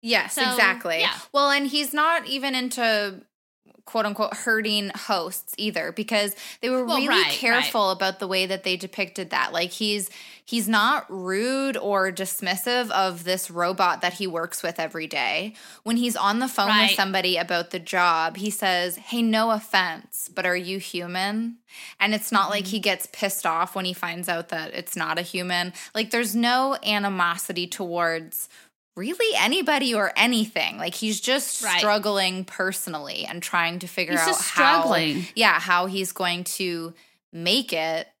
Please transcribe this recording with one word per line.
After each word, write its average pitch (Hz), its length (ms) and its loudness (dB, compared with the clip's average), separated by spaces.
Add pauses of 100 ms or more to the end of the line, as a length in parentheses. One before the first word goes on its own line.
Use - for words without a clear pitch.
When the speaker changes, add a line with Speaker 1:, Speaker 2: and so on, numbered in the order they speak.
Speaker 1:
Yes, 226 320 2
Speaker 2:
So, 277 80 2
Speaker 1:
exactly. 208 580 2
Speaker 2:
yeah. - 180 0 (140)
Speaker 1:
Well, 277 180 6
and 277 160 2
he's 285 260 -2
not 302 360 2
even 269 260 -2
into, 226 680 0 (640)
quote 220 200 -2
unquote, 208 280 -2
hurting 208 600 0
hosts 185 640 -4
either, 175 320 -4
because 208 460 -2 (240)
they 240 80 -2
were 254 160 0
Speaker 2:
Well, 294 140 0
Speaker 1:
really 269 100 0
Speaker 2:
right, 180 240 4
Speaker 1:
careful 233 560 2
Speaker 2:
right. 190 40 2
Speaker 1:
about 190 280 0
the 196 80 -4
way 185 180 2
that 190 160 -4
they 185 140 0
depicted 185 540 -6
that. - 220 0
Like, 170 180 -2
he's, 208 380 -2 (360)
he's 226 240 -2
not 220 420 4
rude 220 680 -2
or 190 360 2
dismissive 190 760 -2
of 180 340 0
this 185 260 -2
robot 175 520 0
that 180 100 0
he 190 160 -6
works 165 340 -6
with 170 160 -4
every 160 300 -6
day. 156 460 -2 (280)
When 233 140 0
he's 240 180 2
on 202 240 2
the 262 80 0
phone 208 220 0
with 214 80 6
Speaker 2:
Right. 196 200 6
Speaker 1:
somebody 190 400 2
about 175 340 0
the 180 100 -4
job, 165 560 2
he 202 140 -4
says, 185 460 0
"Hey, - 260 -4
no 226 280 4
offense, 190 840 0
but 185 140 -2
are 180 100 2
you 185 220 -4
human?" 190 800 -4 (420)
And 208 160 2
it's 214 160 -4
not 196 200 4
like 208 140 -2
Speaker 2:
Mm-hmm. 185 60 -6
Speaker 1:
he 214 100 -2
gets 190 320 0
pissed - 340 -2
off 165 280 0
when 185 120 -2
he 180 80 -2
finds 175 340 -8
out 165 220 -4
that 160 220 -6
it's - 220 -8
not 160 240 -2
a 175 40 -4
human. 180 500 -2 (240)
Like, 220 140 -2
there's 233 260 0
no 254 480 2
animosity 185 840 0
towards 170 800 -4 (480)
really 370 400 -2
anybody 269 560 2
or 208 240 2
anything. 214 600 2
Like, 175 160 -6
he's 214 260 -2
just 254 420 0
Speaker 2:
Right. 196 160 2
Speaker 1:
struggling 196 680 2
personally 170 800 -6
and 170 160 -8
trying 170 380 0
to 180 60 -10
figure 175 280 -2
Speaker 2:
He's 170 80 4
Speaker 1:
out 160 60 4
Speaker 2:
just 370 200 0
Speaker 1:
how, 175 320 4
Speaker 2:
struggling. 165 540 2
Speaker 1:
yeah, 208 260 6
how 180 240 2
he's 190 280 -4
going 175 320 -2
to 170 500 -4 (360)
make 185 440 0
it 160 340 -2 (120)